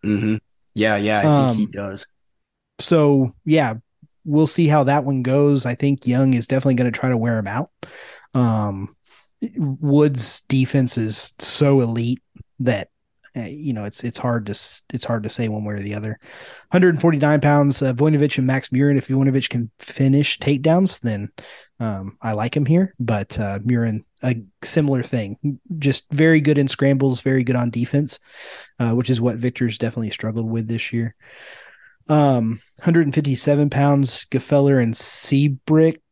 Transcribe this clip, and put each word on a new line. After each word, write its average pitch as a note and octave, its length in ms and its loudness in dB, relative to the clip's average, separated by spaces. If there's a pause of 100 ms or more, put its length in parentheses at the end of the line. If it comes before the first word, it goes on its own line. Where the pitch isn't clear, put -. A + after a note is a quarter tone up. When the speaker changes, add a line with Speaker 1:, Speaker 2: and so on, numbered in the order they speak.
Speaker 1:
Mm-hmm. G#2+ 320 0 (380)
Yeah, G#2+ 220 0
yeah, G#2 220 0
I C3+ 360 4
think A2 40 -4
he G#2 200 -4
Speaker 2:
Um, G2+ 100 -8
Speaker 1:
does. F#2+ 180 -10 (720)
Speaker 2:
So, C#3+ 540 2 (120)
yeah, D3+ 300 2 (500)
we'll D3+ 220 2
see D#3+ 220 2
how D3 160 4
that C#3 200 0
one C3+ 180 -2
goes. C#3 440 2
I B2 80 -4
think C#3 320 -2
Young C3 280 2
is A#2 120 -2
definitely C3 300 0
gonna B2 160 0
try B2+ 160 -4
to B2+ 80 0
wear A2+ 220 -2
him G2+ 100 -4
out. A#2 220 -6 (640)
Um, G#2+ 600 -2 (640)
Woods' C#3+ 840 0
defense C3 540 0
is A2 440 -2
so C#3 400 4
elite A#2 420 -2 (380)
that, B2 300 -2 (460)
uh, B2+ 40 -8
you C#3+ 320 -8
know, G#2+ 120 -6
it's, G#2 200 -10
it's A#2+ 140 -6
hard A#2 280 -2
to G#2 40 -8
s-, - 420 -4
it's C3 120 -4
hard A2+ 200 -4
to G#2 60 -4
say A2+ 180 -2
one G#2+ 160 -6
way G#2 100 -6
or G2+ 60 -8
the G#2 160 -8
other. G#2+ 240 -10 (500)
Hundred F3+ 200 4
and D#3 100 -2
forty-nine D3 400 2
pounds, C#3+ 420 4
uh, C3 100 0
Voinovich D3 460 2
and C3 80 0
Max C3 220 -2
Murin. C#3 280 2
If B2+ 120 -2
Voinovich C3+ 400 0
can A#2+ 200 -4 (120)
finish C#3 580 0
takedowns, D#3+ 640 0
then, G#2+ 300 -6 (500)
um, G2+ 420 -6
I A2 120 -4
like A2 220 -4
him D3 100 0
here. F3 340 2
But, A2 400 -4
uh, G2 200 -4
Murin, A#2 440 -2 (180)
a B2+ 180 -2 (220)
similar C#3 400 0
thing, A#2 560 -6 (200)
just C#3 340 -2
very D#3 280 4
good D3 180 2
in C#3 100 0
scrambles, C3+ 520 0
very C3 220 0
good B2 140 -2
on A#2+ 140 -2
defense, B2 500 -2 (580)
uh, A#2 140 0
which A#2+ 180 0
is B2 100 0
what A#2 180 -2
Victor's A#2+ 400 -4
definitely A2+ 320 -4
struggled A2+ 380 -6
with A2+ 200 -4
this A2+ 240 -6
year. A2+ 240 -4 (920)
Um, B2+ 520 2 (200)
hundred E3+ 260 2
and C#3 80 -4
fifty-seven D3 560 0
pounds, C#3+ 560 2
Gefeller C#3 540 2
and A2+ 140 0
Seabrick. D3+ 1040 0 (120)